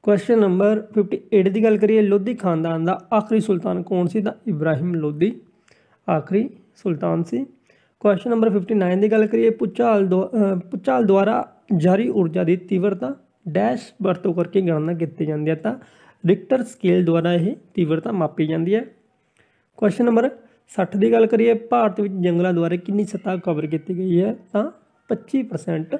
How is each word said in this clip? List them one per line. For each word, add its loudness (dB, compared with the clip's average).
ਕੁਐਸਚਨ 2
ਨੰਬਰ 2
ਫਿਫਟੀ -2
ਏਟ 4
ਦੀ 0
ਗੱਲ 4
ਕਰੀਏ, 4
ਲੋਧੀ 2
ਖਾਨਦਾਨ -2
ਦਾ -2
ਆਖਰੀ 0
ਸੁਲਤਾਨ -2
ਕੌਣ 0
ਸੀ? -2
ਤਾਂ -4
ਇਬਰਾਹਿਮ -2
ਲੋਧੀ -2
ਆਖਰੀ -2
ਸੁਲਤਾਨ -2
ਸੀ। -6
ਕੁਐਸਚਨ 0
ਨੰਬਰ 2
ਫਿਫਟੀ -2
ਨਾਈਨ 2
ਦੀ 2
ਗੱਲ 2
ਕਰੀਏ, 2
ਭੂਚਾਲ 0
ਦੁਆ-, 0
ਅਹ, 0
ਭੂਚਾਲ -2
ਦੁਆਰਾ 2
ਜਾਰੀ 2
ਊਰਜਾ 0
ਦੀ 2
ਤੀਵਰਤਾ -4
ਡੈਸ਼ -4
ਵਰਤੋਂ -2
ਕਰਕੇ -2
ਗਣਨਾ -2
ਕੀਤੀ -6
ਜਾਂਦੀ -4
ਹੈ? 0
ਤਾਂ -6
ਰਿਕਟਰ 0
ਸਕੇਲ 0
ਦੁਆਰਾ 2
ਇਹ 0
ਤੀਵਰਤਾ -2
ਮਾਪੀ -2
ਜਾਂਦੀ 0
ਹੈ। -2
ਕੁਐਸਚਨ 0
ਨੰਬਰ 2
ਸੱਠ -4
ਦੀ 4
ਗੱਲ 6
ਕਰੀਏ, 2
ਭਾਰਤ 0
ਵਿੱਚ -2
ਜੰਗਲਾਂ 0
ਦੁਆਰਾ 0
ਕਿੰਨੀ -2
ਸਤ੍ਹਾ -6
ਕਵਰ -4
ਕੀਤੀ -6
ਗਈ 2
ਹੈ? -2
ਤਾਂ -2
ਪੱਚੀ -4
ਪਰਸੈਂਟ -6